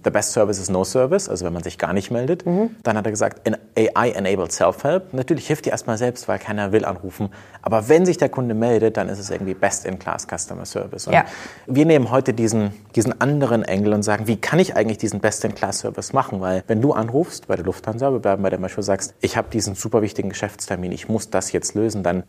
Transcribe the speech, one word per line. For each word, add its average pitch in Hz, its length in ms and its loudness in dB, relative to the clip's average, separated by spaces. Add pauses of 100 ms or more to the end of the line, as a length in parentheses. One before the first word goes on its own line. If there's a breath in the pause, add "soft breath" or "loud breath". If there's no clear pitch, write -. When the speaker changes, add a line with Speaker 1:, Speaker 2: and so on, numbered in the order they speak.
Speaker 1:
„The - 60 2
best - 220 0
service 104 260 2
is 92 100 -6
no 95 160 2
service“, 135 440 2
also 90 180 -4
wenn 85 80 -4
man 87 80 -6
sich 87 160 -10
gar - 160 -2
nicht 98 160 -2
meldet. 131 340 -2
Speaker 2:
Mhm. 208 380 0
Speaker 1:
Dann 107 160 0
hat 104 80 -2
er 110 40 -2
gesagt, 104 380 -2
„In 110 60 0
A - 500 2
I 123 80 2
enabled 95 400 -2
self-help“. 143 640 0
Natürlich 131 320 -2
hilft - 180 -2
dir - 60 -2
erstmal 117 260 -2
selbst, 123 320 -2
weil 101 100 0
keiner 104 340 -4
will 107 120 4
anrufen. 98 460 -6 (320 loud breath)
Aber 107 260 2
wenn 165 160 8
sich 180 140 2
der 139 100 4
Kunde 123 260 -2
meldet, 110 440 4
dann 92 100 0
ist 98 100 -6
es 95 120 -10
irgendwie 92 240 -4
best-in-class - 720 -4
Customer 90 400 -8
Service. 95 400 -8
Und 95 80 0
Speaker 2:
Ja. - 100 4 (420 loud breath)
Speaker 1:
wir 139 200 4
nehmen 139 240 6
heute 127 240 2
diesen, 110 380 2 (220)
diesen 117 260 2
anderen 127 420 2
Engel 104 320 2
und 104 80 2
sagen, 104 240 0
„Wie 110 100 2
kann - 220 0
ich - 180 2
eigentlich 110 220 2
diesen 104 220 -2
best-in-class 104 580 0
Service - 340 -8
machen?“ 117 300 0
Weil 92 240 0
wenn 110 160 2
du 143 100 6
anrufst 117 560 -2
bei 95 80 0
der 90 80 -4
Lufthansa, 113 480 -2
wir 123 60 0
bleiben 98 240 0
bei 95 80 2
dem 92 100 -2
Beispiel, 92 240 -6
sagst, 98 360 -2
„Ich - 160 -2
habe 113 140 0
diesen 101 260 -2
super 110 260 0
wichtigen 101 260 -2
Geschäftstermin, 90 640 -6
ich - 160 -10
muss 110 220 -2
das - 220 -2
jetzt - 220 -2
lösen“, 104 280 0
dann 87 260 0